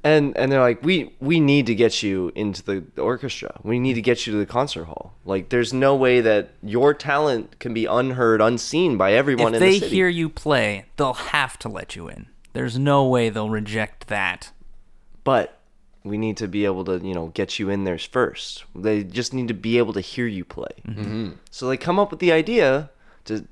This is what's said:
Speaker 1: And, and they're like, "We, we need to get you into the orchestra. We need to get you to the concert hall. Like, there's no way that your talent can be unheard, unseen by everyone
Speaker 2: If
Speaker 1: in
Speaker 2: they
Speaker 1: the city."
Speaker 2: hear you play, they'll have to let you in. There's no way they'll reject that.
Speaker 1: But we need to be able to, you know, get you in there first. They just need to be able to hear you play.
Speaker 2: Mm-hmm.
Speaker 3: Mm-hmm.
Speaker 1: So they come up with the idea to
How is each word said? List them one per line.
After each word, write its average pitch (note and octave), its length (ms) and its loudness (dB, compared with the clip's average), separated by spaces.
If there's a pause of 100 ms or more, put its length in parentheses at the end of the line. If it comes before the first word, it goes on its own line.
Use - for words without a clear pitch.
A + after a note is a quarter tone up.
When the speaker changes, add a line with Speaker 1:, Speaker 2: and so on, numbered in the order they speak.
Speaker 1:
And, D3 320 4
and C3 160 0
they're C3+ 100 4
like, A#2+ 200 4
"We, E3 380 0
we D#3 200 2
need C#3+ 280 4
to A#2 80 2
get A2 260 2
you F#2+ 320 -2
into G2+ 300 -4
the G2 200 -4 (160)
orchestra. A#2+ 600 -6
We A2+ 160 -2
need B2+ 160 0
to A#2 80 -2
get A#2 240 0
you A2+ 80 -6
to G#2 60 0
the G2+ 80 -2
concert B2 380 -4
hall. - 280 -14 (120)
Like, F#2+ 240 -4
there's A#2+ 240 0
no C3+ 220 4
way B2+ 260 4
that G#2+ 280 2 (140)
your B2 320 2
talent C#3+ 640 -2
can B2 160 -8
be A2 100 0
unheard, A#2+ 560 2
unseen A#2+ 560 2
by F#2+ 160 4
everyone A#2+ 400 4
Speaker 2:
If A#2 80 2
Speaker 1:
in F#3 60 8
Speaker 2:
they F#3+ 60 6
Speaker 1:
the G3+ 80 4
city." G3 140 -4
Speaker 2:
hear F#3 120 4
you E3+ 220 0
play, A2 560 0 (120)
they'll C3+ 160 0
have - 460 -2
to A#2 100 -10
let F#2 260 -12
you E2+ 120 -14
in. - 180 -16 (280)
There's B2 260 -4
no C#3 260 4
way B2 240 2
they'll G#2+ 220 -4
reject G#2+ 560 -6
that. F#2+ 440 -4 (720)
Speaker 1:
But B2+ 360 0 (440)
we G#2 140 -6
need A2 200 -2
to A2 100 -6
be G2+ 180 -2
able F#2 200 -2
to, F#2 200 -2
you F#2+ 80 -6
know, E2 140 -6
get F#2+ 320 -6
you G2 100 -4
in G2 140 -2
there F2 160 -4
first. - 640 -4 (100)
They G#2 300 -2
just G#2+ 320 -6
need B2 140 -4
to A#2 40 -4
be A2 240 -2
able A2 160 2
to G2 80 -4
hear B2 240 -6
you G2 180 -6
play. - 300 -12 (140)
Speaker 2:
Mm-hmm. G#2+ 140 -10
Speaker 3:
Mm-hmm. G#2+ 280 -6 (220)
Speaker 1:
So - 180 -8
they C3 80 -2
come F3 220 0
up G3+ 100 2
with - 100 -12
the F3 120 4
idea D#3 580 2 (360)
to A2 260 -6